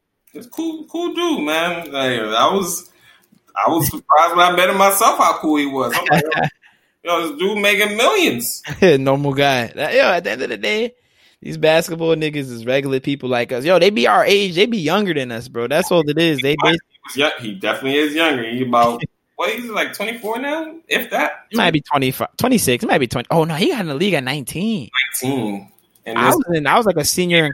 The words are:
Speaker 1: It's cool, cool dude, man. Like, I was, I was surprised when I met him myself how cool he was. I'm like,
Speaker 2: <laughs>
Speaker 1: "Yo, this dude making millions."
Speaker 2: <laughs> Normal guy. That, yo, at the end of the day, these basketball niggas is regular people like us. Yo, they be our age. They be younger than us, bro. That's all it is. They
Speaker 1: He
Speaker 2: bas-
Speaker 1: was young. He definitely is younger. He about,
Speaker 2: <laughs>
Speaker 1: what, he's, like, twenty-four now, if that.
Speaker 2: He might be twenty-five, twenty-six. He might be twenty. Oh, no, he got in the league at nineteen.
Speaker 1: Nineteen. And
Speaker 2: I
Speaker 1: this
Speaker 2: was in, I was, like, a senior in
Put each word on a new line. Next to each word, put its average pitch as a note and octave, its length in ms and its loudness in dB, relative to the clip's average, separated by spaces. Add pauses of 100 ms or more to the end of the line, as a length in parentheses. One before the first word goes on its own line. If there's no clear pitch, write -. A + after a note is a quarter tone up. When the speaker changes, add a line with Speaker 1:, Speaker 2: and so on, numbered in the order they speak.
(340)
Speaker 1:
It's - 140 -18
cool, D#4+ 380 -8
cool E4+ 300 -6
dude, E4 300 -2
man. E3 460 -4
Like, C3 280 -2
I A2+ 340 2
was, F#3 380 -4 (640)
I A2 160 2
was D#3 180 2
surprised D#3+ 460 2
when F3 100 6
I F3+ 100 2
met F3+ 140 2
him G3 80 0
myself G3 400 4
how F3 220 2
cool D3+ 160 0
he D3 100 2
was. C3 300 -2
I'm - 160 -2
like, D#3+ 120 4
Speaker 2:
<laughs> - 800 -8
Speaker 1:
"Yo, E3+ 260 0
this C#3+ 100 -10
dude G3+ 180 0
making G#3 400 0
millions." E4 640 0 (100)
Speaker 2:
<laughs> C#3 100 -4
Normal C#3 520 4
guy. C3 340 2
That, - 280 -4
yo, C4+ 80 6
at F#3 220 2
the G3 60 -4
end B3 120 -6
of A#3+ 60 -4
the A3 80 -6
day, G#3+ 360 -4 (480)
these D#3+ 160 -10
basketball E3 580 2
niggas D3+ 360 -4
is A#2 160 -12
regular C3+ 320 0
people C3+ 300 -4
like A#2+ 220 -2
us. B2+ 140 -4
Yo, F3+ 140 6
they F3+ 100 6
be A#3 160 2
our G3+ 200 6
age. G3 300 2
They G3+ 120 4
be A3+ 100 -2
younger F3 380 0
than B2+ 160 -6
us, A#2 160 -8
bro. A#2 200 -6
That's D3+ 240 0
all E3 160 4
it D3 120 0
is. D#3+ 220 2
They C3+ 100 2
Speaker 1:
He D3+ 100 2
Speaker 2:
bas- E3+ 160 4 (280)
Speaker 1:
was - 120 -14
young. D3 220 2
He A2+ 160 -8
definitely B2+ 420 -2
is D3 160 2
younger. D3+ 340 0
He B2 140 -4
about, A#2+ 400 2 (180)
Speaker 2:
<laughs> - 180 -20
Speaker 1:
what, F3+ 180 -2
he's, A#3+ 160 -10
like, E3+ 220 -4
twenty-four A3+ 460 -6
now, D#4 360 -6 (120)
if A#3 240 -4
that. - 380 -4
Speaker 2:
He G#3+ 80 -4
might F#3+ 140 2
be D#3 100 0
twenty-five, - 560 -2
twenty-six. F3 460 2
He - 40 -4
might - 120 2
be B2 80 -2
twenty. B2 240 -4
Oh, D#3+ 140 2
no, E3 100 -6
he G#3+ 140 0
got C4+ 120 -2
in E3+ 60 -4
the C#3+ 80 -6
league F3+ 180 0
at C#3 100 0
nineteen. D3+ 680 -6 (340)
Speaker 1:
Nineteen. A2+ 480 -4 (340)
And - 120 -6
Speaker 2:
I D#3 100 0
Speaker 1:
this C#4 100 4
Speaker 2:
was C#4 80 -2 (120)
in, D3 100 -2
I D#3 100 4
was, A#3 80 2
like, F#3 100 2
a D3+ 80 -2
senior F3 420 2
in C#3+ 80 -2